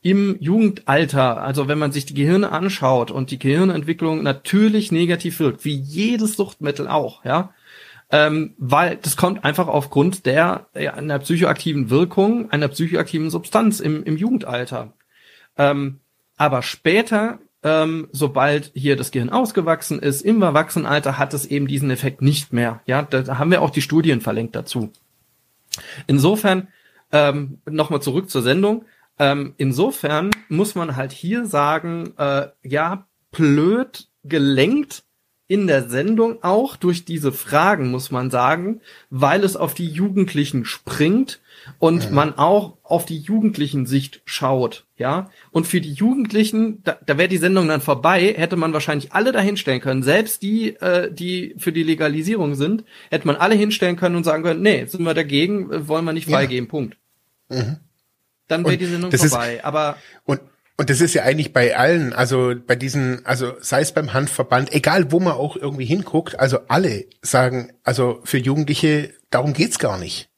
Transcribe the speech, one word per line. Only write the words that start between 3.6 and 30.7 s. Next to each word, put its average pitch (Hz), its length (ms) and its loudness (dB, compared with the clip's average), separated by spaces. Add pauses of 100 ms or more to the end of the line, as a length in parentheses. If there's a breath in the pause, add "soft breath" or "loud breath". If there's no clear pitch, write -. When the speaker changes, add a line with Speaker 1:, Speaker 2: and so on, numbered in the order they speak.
Speaker 1:
natürlich 208 720 2
negativ 170 480 0
wirkt, - 240 0
wie 147 100 -4
jedes 214 640 -2
Suchtmittel 147 500 -4
auch, 135 380 -4
ja. 165 300 -2 (560 loud breath)
Ähm, 151 480 2
weil 147 380 2
das - 200 -4
kommt 185 280 0
einfach 151 220 0
aufgrund 147 600 0
der, 160 400 2 (120)
ja, 143 140 -4
einer 143 260 -4
psychoaktiven 156 720 0
Wirkung, 196 600 2
einer 147 180 0
psychoaktiven 160 640 -2
Substanz 214 500 0
im, 151 240 -2
im 156 140 -4
Jugendalter. 123 760 -4 (640 soft breath)
Ähm, 143 440 0 (360)
aber 135 260 0
später, 208 760 0 (240)
ähm, 160 500 0
sobald 143 640 0
hier 139 220 0
das 131 140 -6
Gehirn 123 200 -2
ausgewachsen 170 680 0
ist, 139 220 -2
im 214 220 4
Erwachsenenalter 147 760 0
hat 139 140 0
es 139 140 -6
eben 143 200 -2
diesen 139 240 -2
Effekt 131 300 -4
nicht 147 320 2
mehr. 117 320 -2
Ja, 135 180 0
da, 135 200 0
da 127 160 -4
haben 151 120 2
wir 185 120 4
auch 147 80 0
die 135 120 -2
Studien 156 380 2
verlinkt 110 340 -4
dazu. - 380 -6 (1120 loud breath)
Insofern, 185 640 2 (420 soft breath)
ähm, 143 540 2
nochmal 151 380 -2
zurück 156 260 -2
zur 127 140 -2
Sendung. 196 420 2 (340 soft breath)
Ähm, 143 380 0
insofern 151 720 0 (180)
muss 190 260 -2